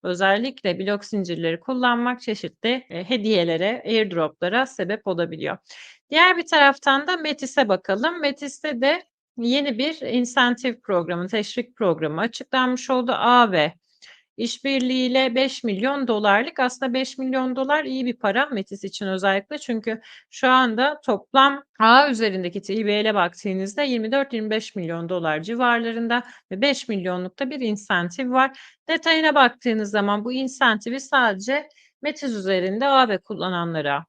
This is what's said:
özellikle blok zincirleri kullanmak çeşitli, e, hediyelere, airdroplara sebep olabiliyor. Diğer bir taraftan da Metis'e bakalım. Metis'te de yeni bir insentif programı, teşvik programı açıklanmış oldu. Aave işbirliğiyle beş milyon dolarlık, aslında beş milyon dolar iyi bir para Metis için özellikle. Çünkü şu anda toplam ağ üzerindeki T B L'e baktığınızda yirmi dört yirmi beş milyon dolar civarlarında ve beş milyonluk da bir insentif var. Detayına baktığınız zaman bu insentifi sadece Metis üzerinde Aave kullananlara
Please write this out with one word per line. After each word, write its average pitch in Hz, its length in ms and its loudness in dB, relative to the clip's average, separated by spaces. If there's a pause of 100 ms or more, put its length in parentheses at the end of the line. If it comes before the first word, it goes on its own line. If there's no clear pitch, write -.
özellikle 196 760 0
blok 202 260 -4
zincirleri 170 540 -4
kullanmak 247 600 -2
çeşitli, 233 680 -6
e, 180 200 -10
hediyelere, 202 760 0
airdroplara 190 800 0
sebep 208 420 -6
olabiliyor. 170 500 -4 (520)
Diğer 339 280 4
bir 339 80 -4
taraftan 285 640 4
da 359 100 -2
Metis'e 285 520 -2
bakalım. 214 500 -2
Metis'te 285 600 -6
de 302 220 2 (340)
yeni 247 400 0
bir 311 240 -4
insentif 247 840 0
programı, 175 440 -2
teşvik 220 480 -6
programı 160 460 0
açıklanmış 254 680 -4
oldu. 254 220 0
Aave 208 600 4 (640)
işbirliğiyle 254 960 0
beş 269 280 -2
milyon 240 440 -2
dolarlık, 214 520 2
aslında 254 340 -2
beş 262 240 -4
milyon 262 380 -2
dolar 285 280 0
iyi 262 220 -4
bir 247 80 -2
para 226 320 0
Metis 202 380 -8
için 196 240 -8
özellikle. 196 500 0
Çünkü 226 440 -6 (280)
şu - 200 0
anda 262 560 4
toplam 269 580 2 (160)
ağ 247 300 8
üzerindeki 190 520 -2
T 208 240 -4
B 208 180 0
L'e 214 100 2
baktığınızda 190 680 -2
yirmi 233 300 -2
dört 269 220 -2
yirmi 214 160 -4
beş 220 260 -4
milyon 170 340 -6
dolar 165 320 -2
civarlarında 233 840 -2 (280)
ve 190 100 -4
beş 277 260 0
milyonluk 180 520 -4
da 262 100 -4
bir 285 100 -8
insentif 208 680 -2
var. 262 300 2 (300)
Detayına 320 460 2
baktığınız 233 560 2
zaman 208 340 2
bu 247 80 -4
insentifi 254 680 0
sadece 254 680 0 (320)
Metis 285 340 -4
üzerinde 190 520 0
Aave 254 300 2
kullananlara 165 920 -4